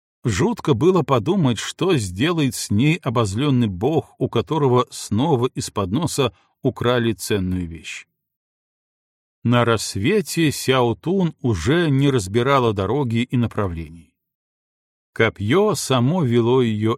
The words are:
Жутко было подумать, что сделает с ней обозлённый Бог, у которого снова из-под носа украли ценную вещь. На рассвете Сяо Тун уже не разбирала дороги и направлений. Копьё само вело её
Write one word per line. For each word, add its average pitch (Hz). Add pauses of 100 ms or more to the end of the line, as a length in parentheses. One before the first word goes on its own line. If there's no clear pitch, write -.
(240)
Жутко 139
было 165
подумать, 131
что 170
сделает 127
с -
ней 139
обозлённый 120
Бог, 110
у 127
которого 123
снова 127
из-под -
носа 139 (280)
украли 120
ценную 92
вещь. - (1400)
На 120
рассвете 135
Сяо 127
Тун 180
уже 131
не 139
разбирала 120
дороги 113
и 135
направлений. 85 (1000)
Копьё 127
само 135
вело 120
её 113